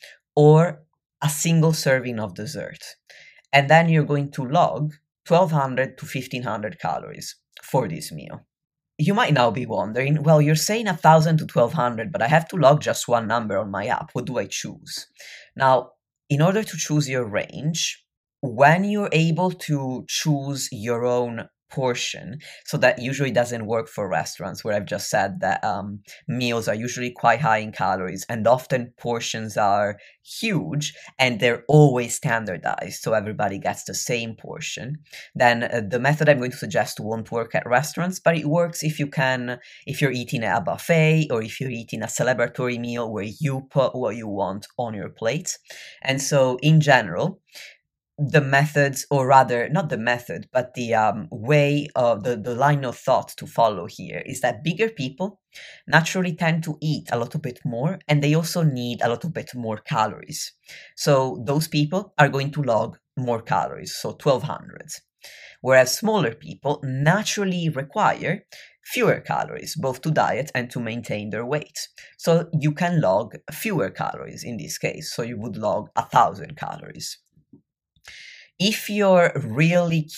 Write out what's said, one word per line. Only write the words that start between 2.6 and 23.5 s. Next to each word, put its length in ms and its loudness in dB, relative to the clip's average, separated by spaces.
And 180 6
then 200 6
you're 140 4
going 280 -2
to 140 -6
log 480 0
twelve 260 4
hundred 460 0
to 80 -14
fifteen 380 -8
hundred 360 -6
calories 560 -8
for 240 0
this 240 -10
meal. 340 -14
You 160 2
might 200 2
now 160 6
be 160 -2
wondering, 580 -2
"Well, 180 8
you're 140 4
saying 320 0
a 100 -2
thousand 400 6
to 80 -2
twelve 280 2
hundred, 380 -2
but 100 -4
I 60 4
have 220 4
to 80 -6
log 240 6
just 260 -2
one 200 2
number 300 -2
on 140 -4
my 160 -4
app. 260 -4
What 120 -6
do 120 -6
I 80 -2
choose?" 600 -10
Now, 360 4
in 120 2
order 220 4
to 140 -10
choose 320 0
your 180 -2
range, 760 -4
when 420 4
you're 280 -2
able 400 2
to 560 -6
choose 640 -4
your 340 -4
own 440 -2
portion, 680 -4
so 120 -4
that 220 2
usually 300 -2
doesn't 380 0